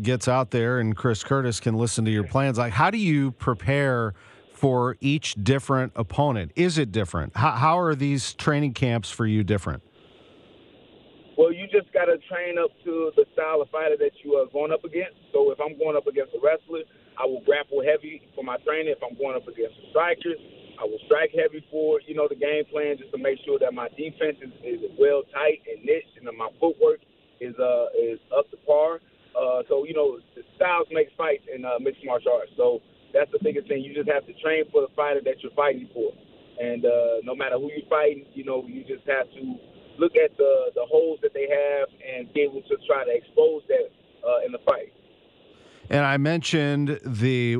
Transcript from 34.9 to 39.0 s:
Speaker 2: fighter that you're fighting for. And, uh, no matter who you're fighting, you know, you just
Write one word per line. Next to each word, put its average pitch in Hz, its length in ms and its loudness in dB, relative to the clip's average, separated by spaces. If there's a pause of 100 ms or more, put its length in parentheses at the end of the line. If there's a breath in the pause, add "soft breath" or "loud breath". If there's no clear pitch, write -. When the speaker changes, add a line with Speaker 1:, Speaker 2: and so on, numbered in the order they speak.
Speaker 2:
fighter 147 280 0
that 131 200 -4
you're 127 80 -10
fighting 131 400 0
for. 113 240 -4 (420)
And, 120 260 -4
uh, 117 380 4
no 123 140 -6
matter 131 240 -2
who 143 80 -6
you're 147 220 -10
fighting, 151 420 2
you 135 100 -12
know, 131 240 -4
you 127 220 -12
just 131 180 -10